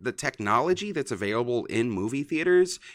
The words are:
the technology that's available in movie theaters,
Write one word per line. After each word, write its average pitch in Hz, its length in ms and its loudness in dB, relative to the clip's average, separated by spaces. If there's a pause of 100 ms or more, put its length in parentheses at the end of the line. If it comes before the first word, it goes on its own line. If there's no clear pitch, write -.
the 113 100 -4
technology 147 800 0
that's 156 180 -4
available 113 540 -2
in 117 260 0
movie 113 340 -2
theaters, 180 540 2 (160)